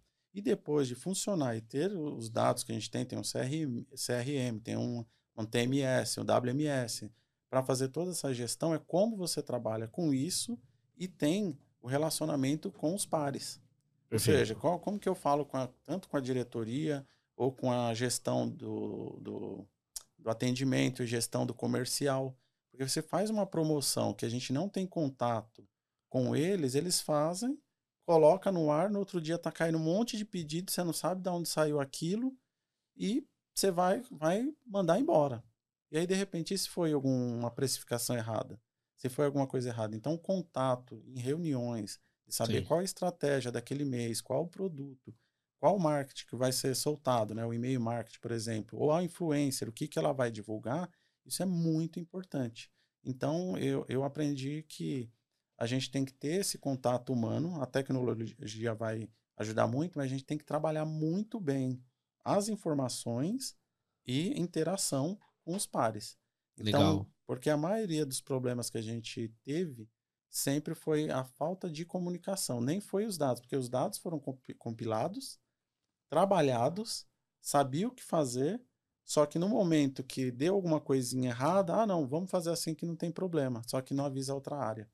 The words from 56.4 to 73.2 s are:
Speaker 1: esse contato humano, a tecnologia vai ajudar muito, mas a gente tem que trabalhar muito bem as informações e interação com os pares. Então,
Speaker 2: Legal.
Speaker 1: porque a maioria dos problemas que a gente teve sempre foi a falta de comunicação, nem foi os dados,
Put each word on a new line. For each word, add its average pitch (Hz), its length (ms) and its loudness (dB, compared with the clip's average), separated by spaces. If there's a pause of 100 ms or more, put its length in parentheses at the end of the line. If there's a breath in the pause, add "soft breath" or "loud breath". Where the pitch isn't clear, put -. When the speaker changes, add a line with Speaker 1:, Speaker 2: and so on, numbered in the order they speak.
Speaker 1:
esse - 180 -2
contato 127 540 0
humano, 123 480 0
a 127 60 0
tecnologia 117 1080 -2
vai 110 340 -4 (280)
ajudar 110 300 2
muito, 143 300 0
mas 139 100 0
a - 20 -2
gente 131 160 -4
tem 151 140 -4
que - 60 -14
trabalhar 156 400 0
muito 160 540 -2
bem 135 420 -2 (440)
as 202 240 2
informações 147 1080 -4 (500)
e 160 340 0
interação 175 800 0 (260)
com 165 100 -4
os 202 120 -4
pares. 113 500 -2 (400)
Então, 107 240 4
Speaker 2:
Legal. 101 260 6 (200)
Speaker 1:
porque 127 240 0
a 151 60 4
maioria 165 500 0
dos 131 140 -6
problemas 123 500 -2
que 117 80 -6
a 113 40 -2
gente 113 460 -6 (160)
teve 139 440 -4 (400)
sempre 151 460 -2
foi 151 360 0
a 135 140 0
falta 170 460 -4
de 156 140 -6
comunicação, 175 760 -4
nem 147 200 0
foi 202 240 -2
os 196 140 -4
dados, 127 220 2